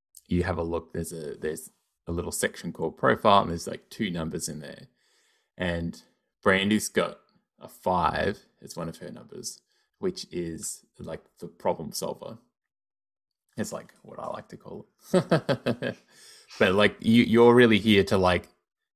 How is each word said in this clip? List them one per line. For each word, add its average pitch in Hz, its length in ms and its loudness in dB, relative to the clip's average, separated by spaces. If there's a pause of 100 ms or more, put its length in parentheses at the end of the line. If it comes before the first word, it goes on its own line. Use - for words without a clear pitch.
(280)
you 87 160 0
have 87 140 -6
a 85 60 -6
look, 85 280 -8
there's 85 220 -10
a, 76 240 -12
there's 78 320 -10 (360)
a 85 60 -10
little 85 220 -6
section - 400 -6
called 80 240 -8
profile, 104 460 2
and 87 80 -6
there's, 85 140 -8
like, - 240 -12
two 104 220 -8
numbers 82 380 -8
in 76 100 -12
there. 71 280 -18 (680)
And 85 440 -6 (400)
Brandy's 101 480 2
got - 300 -4 (400)
a - 100 -20
five 82 680 -2 (220)
as - 140 -20
one 82 140 -8
of 82 80 -14
her 80 120 -16
numbers, - 520 -16 (380)
which 92 320 -6
is, 85 520 -10 (160)
like, 85 220 -12 (180)
the 87 80 -14
problem 85 460 -6
solver. - 440 -10 (1200)
It's, 107 140 -8
like, - 220 -14 (100)
what 101 160 -18
I - 80 -10
like - 220 -12
to - 80 -18
call - 300 -18 (260)
it. 131 880 -2
<laughs> - 40 -20 (540)
But, 98 160 4
like, 104 240 4
you, 113 240 6
you're 117 320 8
really 117 240 8
here 101 240 6
to, 101 140 2
like, 90 300 2 (480)